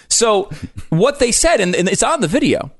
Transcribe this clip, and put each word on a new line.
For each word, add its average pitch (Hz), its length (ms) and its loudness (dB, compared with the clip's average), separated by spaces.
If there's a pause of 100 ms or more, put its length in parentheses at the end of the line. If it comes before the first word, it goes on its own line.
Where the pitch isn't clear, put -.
So 214 420 0 (400)
what 247 280 2
they 240 140 2
said, 320 280 2
and, 180 140 -2
and 180 140 0
it's - 160 0
on 302 160 0
the 185 80 0
video, 156 520 0